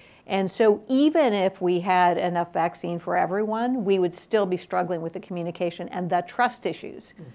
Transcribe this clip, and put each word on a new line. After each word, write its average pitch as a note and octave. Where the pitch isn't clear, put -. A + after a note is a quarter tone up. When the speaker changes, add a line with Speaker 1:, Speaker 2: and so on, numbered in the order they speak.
Speaker 1:
And F#3+
so G#3
even C#4+
if F#3+
we F3+
had F3+
enough F3
vaccine E3+
for F3
everyone, G#3+
we F#3+
would F3
still G#3
be F3+
struggling F3+
with E3
the F#3+
communication F3
and F3+
the F3
trust B3
issues -
Speaker 2:
Mm. E3+